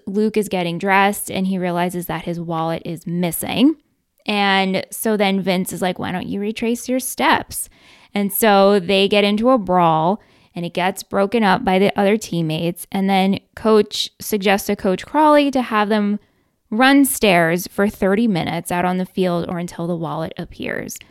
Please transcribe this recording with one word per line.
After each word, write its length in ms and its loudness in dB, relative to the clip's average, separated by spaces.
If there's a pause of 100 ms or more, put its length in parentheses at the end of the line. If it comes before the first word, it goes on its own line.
Luke 300 0
is 120 0
getting 300 -2
dressed, 500 2
and 180 -2
he 120 -2
realizes 480 -2
that 180 -8
his 140 -6
wallet 440 -4
is 220 -10
missing. 720 0 (500)
And 640 0
so 260 -2
then 220 2
Vince 320 -2
is 100 -10
like, 180 -2
"Why 120 -6
don't 160 -6
you 120 -6
retrace 500 -4
your 100 -2
steps?" 680 -4 (440)
And 200 -2
so 460 4
they 280 2
get 160 2
into 280 2
a 60 4
brawl, 600 2 (340)
and 120 -8
it 80 -10
gets 300 -4
broken 400 0
up 200 2
by 160 2
the 180 2
other 200 2
teammates. 720 -4
And 180 0
then 300 2 (160)
coach 540 2 (100)
suggests 480 0
to 80 -2
Coach 300 -2
Crawley 460 4
to 100 0
have 280 -2
them 300 0 (500)
run 360 4
stairs 640 2
for 200 0
thirty 400 0
minutes 440 -4
out 140 -2
on 120 -2
the 80 -2
field 420 -2
or 120 -6
until 280 -8
the 80 -4
wallet 420 -6
appears. 600 -10 (140)